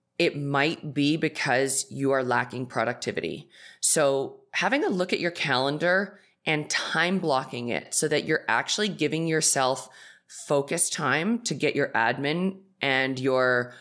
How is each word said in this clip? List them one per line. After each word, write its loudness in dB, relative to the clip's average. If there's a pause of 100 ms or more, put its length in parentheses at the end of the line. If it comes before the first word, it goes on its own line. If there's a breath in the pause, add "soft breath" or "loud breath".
(180)
it 2
might -2
be 2
because 0
you -2
are 2
lacking -2
productivity. -4 (300 loud breath)
So 2 (140)
having 0
a 2
look 0
at 0
your 0
calendar 0 (260 loud breath)
and -2
time 0
blocking -2
it -4
so 2
that 0
you're -2
actually 0
giving -2
yourself 2 (380 loud breath)
focus -2
time 0
to -2
get 0
your 0
admin 0 (240)
and 0
your 2